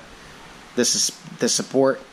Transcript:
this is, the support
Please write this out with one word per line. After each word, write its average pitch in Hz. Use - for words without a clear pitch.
this 120
is, -
the 117
support 135